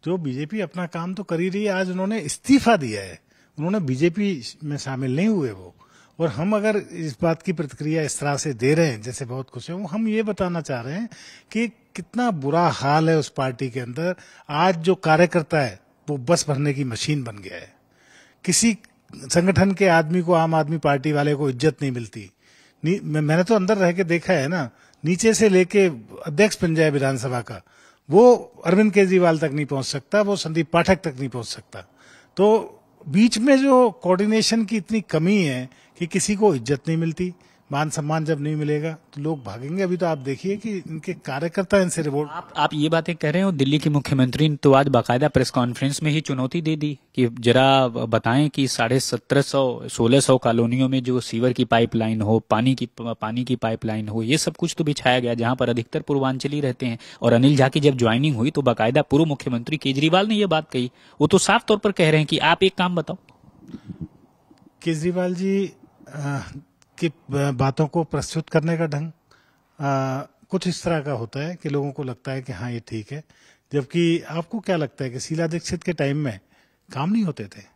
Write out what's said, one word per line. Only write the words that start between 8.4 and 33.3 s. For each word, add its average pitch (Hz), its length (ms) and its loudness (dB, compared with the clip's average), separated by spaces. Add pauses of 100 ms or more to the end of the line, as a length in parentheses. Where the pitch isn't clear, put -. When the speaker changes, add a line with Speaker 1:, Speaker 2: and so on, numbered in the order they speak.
Speaker 1:
दे 123 200 0
रहे 160 140 2
हैं, 110 140 -6
जैसे 123 240 -10
बहुत 127 240 -10
खुश - 200 -16
हैं, 170 80 -10
वो 196 100 -10
हम 214 200 -4
ये 214 160 -2
बताना 185 380 -4
चाह 131 200 -8
रहे 131 120 -8
हैं 220 160 -8 (420)
कि 226 160 -2
कितना - 640 -6
बुरा 156 360 0
हाल 147 420 2
है 165 80 4
उस 147 120 -2
पार्टी 131 400 -6
के 120 100 -8
अंदर। 151 360 -6 (340)
आज 165 280 2
जो 170 180 2
कार्यकर्ता 160 640 4
है, 110 200 -4 (300)
वो 143 80 -4
बस 147 300 0
भरने 143 260 -2
की 139 100 -4
मशीन 131 400 -4
बन 107 140 -12
गया 95 180 -16
है। - 200 -18 (680)
किसी 214 320 2 (380)
संगठन 180 560 2
के 190 160 2
आदमी 165 340 4
को, 170 120 0
आम 160 220 2
आदमी 156 220 0
पार्टी 143 340 0
वाले 147 240 0
को 139 140 -2
इज्जत 131 320 0
नहीं 139 100 -2
मिलती। 110 400 -10 (540)
नी-, 175 180 0
मैं, 151 180 -2
मैंने 156 220 2
तो 220 120 2
अंदर 202 220 2
रह 180 140 2
के 185 120 -2
देखा 170 300 0
है 139 140 0
ना, 156 220 -4 (360)
नीचे 185 280 2
से 220 160 4
लेके 185 380 4 (380)
अध्यक्ष 185 360 2
बन 165 140 0
जाए 160 140 4
विधानसभा 135 520 -2
का, 107 200 -14 (480)
वो 233 240 8 (320)
अरविंद 196 280 4
केजरीवाल 180 460 4
तक 160 140 0
नहीं 147 120 -2
पहुंच 135 200 -6
सकता, 202 360 -2
वो 202 140 0
संदीप 160 360 -4
पाठक 175 240 4
तक 160 240 -8
नहीं 135 100 -6
पहुंच 117 160 -8
सकता। - 360 -16 (560)
तो 208 360 4 (340)
बीच 214 300 4